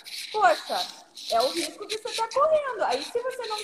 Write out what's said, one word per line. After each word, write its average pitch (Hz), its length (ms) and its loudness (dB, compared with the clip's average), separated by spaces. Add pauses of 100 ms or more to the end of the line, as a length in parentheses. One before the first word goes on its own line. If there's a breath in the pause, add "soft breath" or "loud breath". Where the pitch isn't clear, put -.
(320)
poxa, 359 440 4 (560)
é 226 80 6
o 262 120 4
risco 339 340 -6
que 415 100 -4
você 453 180 -8
tá 453 180 -2
correndo. 571 520 4
Aí 269 180 0
se - 200 -4
você 494 240 -4
não 427 180 -4